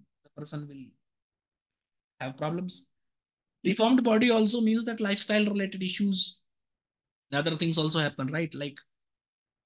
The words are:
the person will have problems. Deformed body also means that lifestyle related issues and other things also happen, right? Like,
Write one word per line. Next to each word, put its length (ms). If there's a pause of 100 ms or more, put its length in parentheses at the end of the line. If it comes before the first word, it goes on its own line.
(220)
the 80 (100)
person 260
will 180 (1400)
have 180
problems. 480 (760)
Deformed 420
body 260
also 320
means 220
that 160
lifestyle 440
related 380
issues 580 (920)
and 80
other 180
things 200
also 220
happen, 300
right? 260
Like, 220 (880)